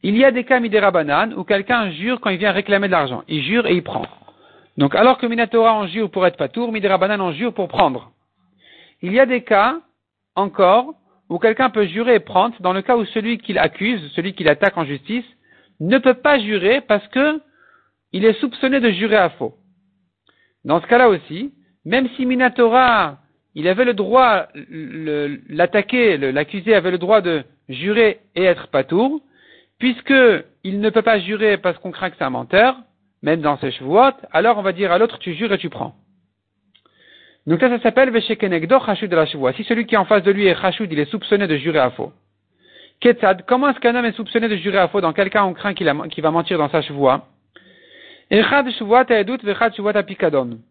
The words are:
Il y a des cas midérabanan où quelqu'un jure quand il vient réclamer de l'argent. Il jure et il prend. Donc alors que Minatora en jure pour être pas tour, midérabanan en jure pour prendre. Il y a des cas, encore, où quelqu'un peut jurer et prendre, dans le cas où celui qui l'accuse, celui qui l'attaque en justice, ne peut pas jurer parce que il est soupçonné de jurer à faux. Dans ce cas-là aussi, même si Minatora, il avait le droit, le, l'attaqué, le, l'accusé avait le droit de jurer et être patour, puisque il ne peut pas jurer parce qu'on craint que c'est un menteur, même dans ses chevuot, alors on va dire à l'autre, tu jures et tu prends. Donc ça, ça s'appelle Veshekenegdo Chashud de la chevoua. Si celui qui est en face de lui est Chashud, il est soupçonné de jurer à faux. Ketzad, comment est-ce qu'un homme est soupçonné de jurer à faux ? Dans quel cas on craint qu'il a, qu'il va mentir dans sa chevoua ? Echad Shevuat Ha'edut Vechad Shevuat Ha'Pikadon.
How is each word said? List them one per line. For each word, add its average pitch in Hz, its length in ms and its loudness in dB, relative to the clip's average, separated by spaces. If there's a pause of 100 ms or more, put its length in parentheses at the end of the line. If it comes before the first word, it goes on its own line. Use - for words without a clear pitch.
Il 208 160 0
y 262 80 4
a 262 60 6
des 240 120 -4
cas 254 160 2
midérabanan 196 720 0
où 190 100 -10
quelqu'un 208 480 -2
jure 208 280 -6
quand 214 100 -4
il 190 80 -2
vient 196 140 -2
réclamer 202 360 0
de 185 40 0
l'argent. 143 360 -2
Il 151 160 -6
jure 214 240 -2
et 175 80 2
il 170 80 -2
prend. - 220 -8 (720)
Donc 139 200 0
alors 247 220 4
que 240 100 -4
Minatora 226 460 2
en 214 120 -2
jure 196 240 -6
pour 185 160 -2
être 175 100 0
pas 143 140 -6
tour, 233 220 -6
midérabanan 196 500 -2
en 180 100 -2
jure 220 220 -6
pour 190 140 -6
prendre. 143 440 -2 (920)
Il 180 120 -6
y 240 60 2
a 269 60 6
des 240 180 -2
cas, 220 340 2 (580)
encore, 196 600 2 (340)
où 170 100 -6
quelqu'un 226 300 2
peut 208 160 0
jurer 226 300 0
et 202 40 4
prendre, 220 420 0
dans 180 120 0
le 190 80 -4
cas 247 160 0
où 220 80 0
celui 226 320 -6
qui - 160 -10
l'accuse, 175 600 -2
celui 180 200 -6
qui 190 100 -10
l'attaque 160 340 2
en 160 80 -4
justice, 170 400 -8 (540)
ne 190 180 0
peut 262 180 2
pas 285 220 2
jurer 214 440 0
parce 208 260 -2
que 302 340 -2 (680)
il 185 140 -2
est 220 140 4
soupçonné 269 400 0
de 233 120 2
jurer 202 240 -2
à 180 140 4
faux. 120 260 -10 (1080)
Dans 165 160 0
ce - 60 -18
cas-là 240 220 6
aussi, 190 440 -4 (320)
même 240 300 0
si 262 100 -4
Minatora, 240 960 2 (360)
il 151 140 -4
avait 208 160 2
le 240 80 0
droit, 208 600 2
le, 151 920 -8
l'attaqué, 196 680 0
le, 135 140 -2
l'accusé 175 440 -2
avait 180 160 2
le 180 60 -2
droit 196 240 2
de 165 220 -2 (260)
jurer 202 500 0 (160)
et 175 80 0
être 180 240 0
patour, 214 540 0 (580)
puisque 254 340 -2 (500)
il 190 160 -6
ne 214 100 0
peut 220 120 2
pas 214 180 2
jurer 202 380 0
parce 180 220 -4
qu'on 185 120 -12
craint 180 180 -8
que 170 80 -16
c'est 170 60 -6
un 135 60 -4
menteur, 185 480 2 (440)
même 160 200 0
dans 147 160 0
ses 135 140 -6
chevuot, 202 420 2 (180)
alors 208 260 2
on 208 40 -6
va 190 100 -2
dire 185 220 -2
à 180 40 2
l'autre, 226 220 0
tu 175 140 -10
jures 202 180 -4
et 190 60 -2
tu 170 120 -8
prends. - 260 -12 (1500)
Donc 165 140 0
ça, 262 80 4
ça 226 140 0
s'appelle 254 280 2
Veshekenegdo 214 720 0
Chashud 214 320 -4
de 175 60 0
la 156 80 4
chevoua. 135 260 -2
Si 208 140 -10
celui 226 200 -2
qui 226 100 0
est - 20 4
en 190 80 2
face 208 180 2
de 196 80 2
lui 196 160 2
est 170 80 4
Chashud, 190 340 -4
il 151 100 -4
est 147 120 -2
soupçonné 202 340 -2
de 156 120 0
jurer 151 220 -2
à 127 100 2
faux. - 240 -10 (880)
Ketzad, 208 440 2
comment 254 220 0
est-ce 262 140 -2
qu'un 233 140 2
homme 247 100 -2
est 226 80 -2
soupçonné 226 340 -4
de 214 80 -2
jurer 185 220 -2
à 180 100 4
faux ? 202 140 -2
Dans 165 100 0
quel 190 180 -2
cas 208 140 0
on 180 100 -2
craint 202 200 -6
qu'il 165 160 -2
a, 139 60 0 (120)
qu'il 156 160 -10
va 156 80 2
mentir 170 260 -2
dans 147 120 0
sa 160 120 0
chevoua ? 139 460 0 (1000)
Echad 247 420 2
Shevuat 233 380 2
Ha'edut 226 340 0
Vechad 208 320 -2
Shevuat 208 220 -2
Ha'Pikadon. 147 600 -2 (120)